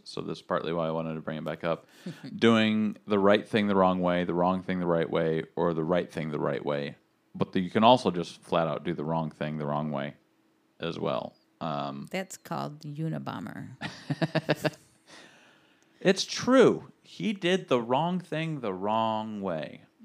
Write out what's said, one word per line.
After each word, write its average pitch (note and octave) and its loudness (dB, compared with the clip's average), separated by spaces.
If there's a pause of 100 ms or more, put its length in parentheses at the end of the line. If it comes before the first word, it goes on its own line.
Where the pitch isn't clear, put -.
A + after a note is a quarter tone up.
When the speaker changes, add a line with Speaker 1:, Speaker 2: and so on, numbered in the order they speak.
Speaker 1:
so - -12
this E2 -8
is - -18
partly E2 -4
why E2 -2
I D#2+ -2
wanted D#2+ -4
to D#2+ -8
bring D#2 -8
it D#2 -10
back D#2+ -8
up. E2 -4 (240)
Speaker 2:
<laughs> - -14
Speaker 1:
Doing A2 4 (100)
the G2+ 2
right G2+ 6
thing G#2 2
the G2+ 2
wrong F#2 4
way, F2 2
the F2 -2
wrong F2+ 2
thing F#2 -4
the F2 -2
right E2 2
way, D#2+ 0 (120)
or E2+ 2
the D#2+ 0
right F2 0
thing D#2 -6
the D2 -4
right C#2+ -2
way. C#2+ -4 (400)
But F#2+ -2
the, F#2+ 0
you F2 -4
can A2 4
also A#2 8
just E2+ -6
flat E2+ 2
out D2 -4
do F2 -2
the D2 -4
wrong D#2+ -2
thing D#2 -6
the D2 -4
wrong D2 -2
way C#2+ -4 (680)
as E2+ -6
well. D#2 -4 (280)
Um, C#2+ -6
Speaker 2:
That's F#3 -8
called D3 -10
Unabomber. D3 -8 (100)
Speaker 1:
<laughs> - -4 (1300)
It's F#3+ 2
true. A3+ 4 (100)
He F#3+ -4
did F#3 0
the B2 4
wrong D3+ 0
thing D#3 -6
the G#2+ -4
wrong A2 -2
way. D#2+ -6 (220)